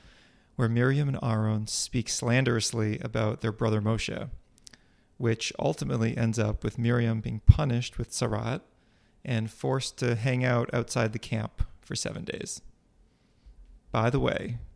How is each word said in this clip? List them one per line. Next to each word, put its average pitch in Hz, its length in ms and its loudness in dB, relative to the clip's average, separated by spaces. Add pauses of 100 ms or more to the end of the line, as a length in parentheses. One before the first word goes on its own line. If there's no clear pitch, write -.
(540)
where 117 140 2
Miriam 131 400 2
and 135 120 -2
Aaron 107 460 2
speak - 420 -4
slanderously 117 920 2
about 110 400 -2
their 113 100 0
brother 110 300 2
Moshe, 110 500 -2 (840)
which 113 420 0
ultimately 135 580 0
ends 113 220 0
up 107 240 0
with - 160 -4
Miriam 117 420 2
being 113 200 -6
punished 123 580 6
with 117 140 -6
tzaraat 117 480 -2 (640)
and 113 260 -2
forced - 480 -4
to 123 160 2
hang 127 300 0
out 123 280 0
outside 117 400 0
the 104 60 -6
camp - 460 -4 (160)
for - 160 -8
seven - 260 -6
days. - 400 -8 (1300)
By 113 180 0
the 131 120 2
way 120 380 -2 (180)